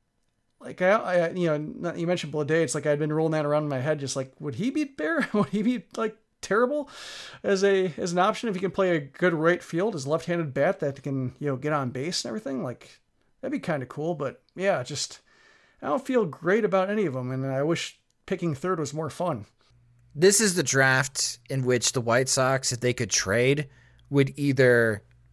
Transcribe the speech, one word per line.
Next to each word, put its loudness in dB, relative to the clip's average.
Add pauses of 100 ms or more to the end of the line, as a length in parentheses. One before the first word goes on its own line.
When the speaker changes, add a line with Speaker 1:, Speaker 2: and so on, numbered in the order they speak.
(600)
Speaker 1:
like, -14
I, 4
I, 2
you 0
know, 2
not, -8
you -4
mentioned -2
Bleday. 0
It's 0
like -4
I'd 2
been -2
rolling 0
that 0
around 2
in -4
my -2
head. -2
Just -6
like, -6
would -8
he -2
be -2
better? -2
<laughs> -20
Would 2
he -2
be, -2 (120)
like, -4 (260)
terrible 0 (540)
as 2
a, 4
as -4
an 0
option 2
if -2
he -6
can -2
play 2
a 2
good 0
right 2
field, -2
his -6
left-handed -2
bat 2
that -4
can, -4
you -4
know, -2
get -4
on 0
base -6
and -8
everything? -6
Like, -12 (400)
that'd -6
be -4
kinda -4
cool. -6
But -8 (140)
yeah, 0
just, -8 (640)
I -8
don't -2
feel 2
great 0
about 2
any 0
of -2
them, -4
and -4
I -2
wish -2 (260)
picking -2
third -2
was -6
more -6
fun. -4 (720)
Speaker 2:
This 6
is 2
the 2
draft 2 (100)
in -2
which 2
the 0
White 4
Sox, 2
if -6
they 2
could -4
trade, 2 (400)
would 2
either 4 (300)